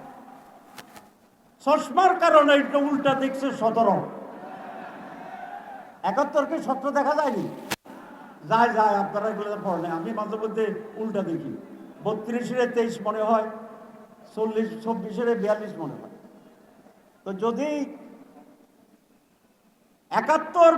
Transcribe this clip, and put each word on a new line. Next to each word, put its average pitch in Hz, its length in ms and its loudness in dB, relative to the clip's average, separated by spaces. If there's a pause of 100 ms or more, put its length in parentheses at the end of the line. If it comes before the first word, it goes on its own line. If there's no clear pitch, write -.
(1700)
চশমার 339 540 4
কারণে 311 340 8
একটু 285 260 4
উল্টা 285 340 2
দেখছে 269 380 -2
সতেরো। 220 580 2 (1900)
একাত্তরকে 285 540 0
সতেরো 262 340 -4
দেখা 285 240 2
যায়নি? 247 320 0 (1000)
যায়, 226 220 4
যায়, 214 260 4
আপনারা 202 340 -2
এগুলো 208 340 -6
পড়েন। 170 280 -2
আমি 170 220 -6
মাঝে 214 240 -6
মধ্যে 214 580 -4
উল্টা 214 260 -4
দেখি, 147 360 -6 (460)
বত্রিশের 233 680 -2
তেইশ 226 340 0
মনে 214 160 -2
হয়, 214 220 4 (920)
চল্লিশ, 220 480 -2
চব্বিশের 226 540 -2
বিয়াল্লিশ 208 400 -2
মনে 156 160 -8
হয়। 104 160 -16 (1120)
তো 196 100 -6
যদি 262 640 -2 (2000)
একাত্তর 311 680 6